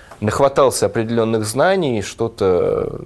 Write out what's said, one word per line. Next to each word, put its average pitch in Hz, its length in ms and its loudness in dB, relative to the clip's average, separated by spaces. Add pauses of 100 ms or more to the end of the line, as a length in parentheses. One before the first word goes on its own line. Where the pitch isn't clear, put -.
(200)
нахватался 135 640 2
определенных 113 580 0
знаний, 135 580 0
что-то 98 1040 -2